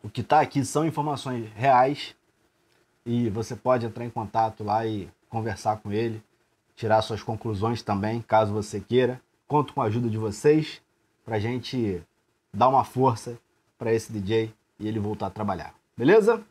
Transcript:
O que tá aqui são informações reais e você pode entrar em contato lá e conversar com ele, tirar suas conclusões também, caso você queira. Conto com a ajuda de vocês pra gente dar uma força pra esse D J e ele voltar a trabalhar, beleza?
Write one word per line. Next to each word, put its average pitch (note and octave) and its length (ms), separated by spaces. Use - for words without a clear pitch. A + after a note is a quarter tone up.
O A2 60
que A2 140
tá D3 180
aqui C#3 240
são D#3 220
informações C3 680
reais C3 600
e A#2+ 240
você A2 260
pode B2 300
entrar A#2 220
em A#2 40
contato A2 540
lá A2 220
e G#2 200
conversar A2 500
com G2+ 140
ele, A2 300
tirar A2 260
suas G#2+ 200
conclusões A2 600
também, A2 400
caso A2 280
você G#2 300
queira. B2 400
Conto C#3+ 280
com C3+ 80
a A2+ 40
ajuda A#2 220
de G#2+ 80
vocês D3+ 640
pra A2+ 120
gente A2+ 640
dar A2 140
uma A#2+ 160
força A#2+ 540
pra A2+ 160
esse A2+ 180
D A2 100
J A2 340
e G#2+ 80
ele A2+ 100
voltar G#2 280
a F#2+ 40
trabalhar, G2 440
beleza? G#3+ 560